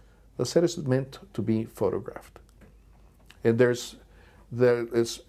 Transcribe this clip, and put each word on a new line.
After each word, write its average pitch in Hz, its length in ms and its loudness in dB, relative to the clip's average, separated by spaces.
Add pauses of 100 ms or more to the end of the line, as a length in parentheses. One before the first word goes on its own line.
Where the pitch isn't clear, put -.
(380)
The 131 80 -2
set 170 180 2
is 170 140 -2
meant 131 420 -4 (140)
to - 80 -6
be 110 240 0
photographed. - 720 -6 (1040)
And 117 140 4
there's, 123 400 0 (540)
there 120 420 2
is 117 360 0